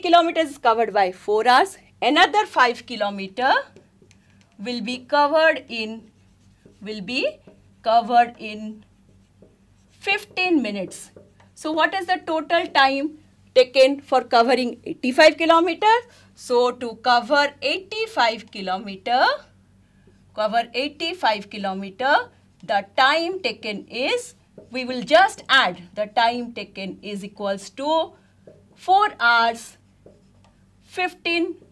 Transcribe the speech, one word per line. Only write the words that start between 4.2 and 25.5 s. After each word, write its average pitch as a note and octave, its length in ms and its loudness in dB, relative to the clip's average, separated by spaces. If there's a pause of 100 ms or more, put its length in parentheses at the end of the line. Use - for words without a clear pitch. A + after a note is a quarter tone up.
will A#3+ 220 -8 (100)
be B3 80 -8
covered D4 680 0
in, A3+ 280 -8 (840)
will G#3+ 200 -12
be B3 240 -6 (580)
covered A#3 560 2
in G#3+ 460 -14 (1040)
fifteen F#4 760 -4
minutes. G3+ 420 -10 (440)
So D#4 180 -8
what E4 300 0
is F4 100 -10
the F4+ 80 -2 (100)
total E4 480 -2
time C#4 400 0 (380)
taken C4 420 4 (140)
for B3+ 100 4 (140)
covering A#3+ 480 2
eighty-five D#4 520 2
kilometers? E4+ 680 2 (320)
So B3 320 0 (100)
to A#3+ 160 -8
cover B3 480 2 (180)
eighty-five D#4+ 880 -4
kilometer, G3 720 -4 (1160)
cover A3 260 -2 (100)
eighty-five C#4 800 -4
kilometer, G3 560 -6 (520)
the G3+ 220 -2 (140)
time E4 480 2
taken G#3 420 -8
is, F4 460 -6 (360)
we B3+ 140 -8
will B3 160 -8 (140)
just F#4+ 340 4
add A3 320 2 (140)